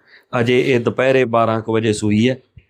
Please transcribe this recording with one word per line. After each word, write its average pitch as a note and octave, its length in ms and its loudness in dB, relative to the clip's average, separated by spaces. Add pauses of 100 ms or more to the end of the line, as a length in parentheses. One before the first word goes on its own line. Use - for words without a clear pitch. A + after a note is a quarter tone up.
(400)
ਅਜੇ B2 220 2
ਇਹ C3+ 180 0
ਦੁਪਹਿਰੇ B2+ 460 0
ਬਾਰਾਂ A2+ 360 0
ਕੁ A2 120 -6
ਵਜੇ A2 200 0
ਸੂਈ G#2+ 360 0
ਹੈ। B2 120 -6 (280)